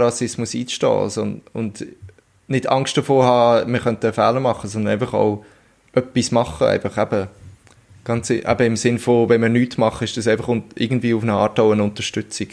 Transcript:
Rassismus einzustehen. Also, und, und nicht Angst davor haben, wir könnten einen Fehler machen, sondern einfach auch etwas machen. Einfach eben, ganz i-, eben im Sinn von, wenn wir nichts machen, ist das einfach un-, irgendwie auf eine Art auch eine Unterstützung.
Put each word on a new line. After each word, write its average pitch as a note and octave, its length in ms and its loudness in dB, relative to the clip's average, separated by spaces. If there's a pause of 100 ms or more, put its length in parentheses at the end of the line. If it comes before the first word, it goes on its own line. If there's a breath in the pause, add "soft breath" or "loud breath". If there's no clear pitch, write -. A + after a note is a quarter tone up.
Rassismus A#2+ 520 -2
einzustehen. B2 380 -2
Also, G#2 300 -2
und, G#2 200 -8 (120)
und A2 320 -8 (600)
nicht C3 200 -2
Angst - 280 -2
davor C3+ 280 2
haben, A#2+ 480 4
wir A#2+ 80 -2
könnten A2+ 260 -2
einen A2 80 0
Fehler A#2 260 2
machen, A#2+ 280 -2
sondern G#2 260 -2
einfach G#2+ 200 -4
auch G#2 300 0 (500 soft breath)
etwas - 380 0
machen. A#2 340 0
Einfach G2+ 320 -2
eben, G#2 300 -2 (760)
ganz A#2 260 -4
i-, A#2+ 160 0
eben A#2+ 200 2
im A2+ 100 0
Sinn A#2 220 0
von, A#2 320 2
wenn A#2 100 4
wir A2+ 80 2
nichts A#2+ 300 0
machen, A2+ 260 0
ist - 120 -8
das A2+ 120 -6
einfach A2 200 0
un-, A2+ 160 -2 (100)
irgendwie A#2 400 -2
auf G#2+ 80 0
eine A2+ 100 0
Art G2+ 260 0
auch A2 140 6
eine G#2 100 2
Unterstützung. - 720 -6